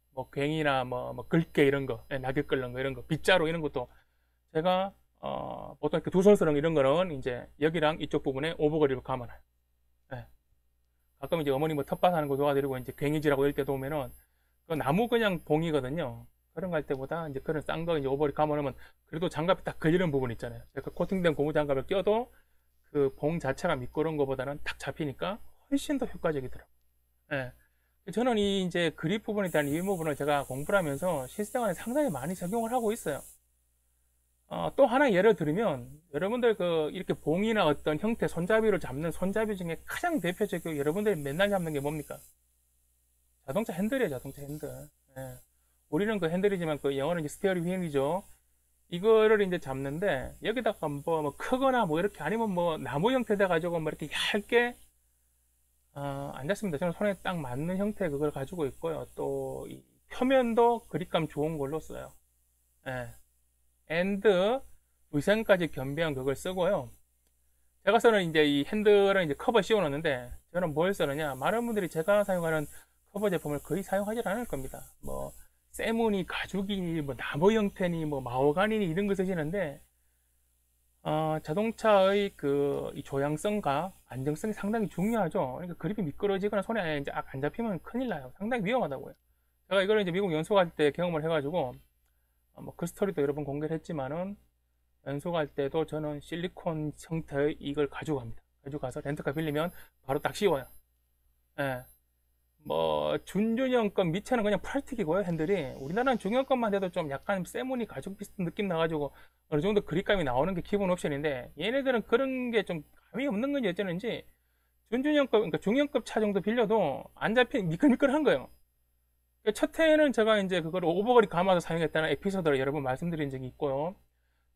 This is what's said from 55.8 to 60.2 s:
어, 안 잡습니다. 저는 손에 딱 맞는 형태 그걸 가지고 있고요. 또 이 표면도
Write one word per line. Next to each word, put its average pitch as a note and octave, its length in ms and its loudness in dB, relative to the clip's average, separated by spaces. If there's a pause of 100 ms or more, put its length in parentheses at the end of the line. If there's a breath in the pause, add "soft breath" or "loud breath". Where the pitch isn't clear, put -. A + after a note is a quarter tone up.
어, C#3+ 400 -6
안 C3 140 -8
잡습니다. F#3 300 -2
저는 F3 140 0
손에 G3+ 300 -2
딱 F#3+ 160 -4
맞는 D3+ 380 -4
형태 G3+ 320 -2
그걸 D3 220 0
가지고 C#3+ 360 -4
있고요. C3+ 480 -6
또 C3+ 540 -6
이 C3 140 -16 (300)
표면도 A#3+ 760 4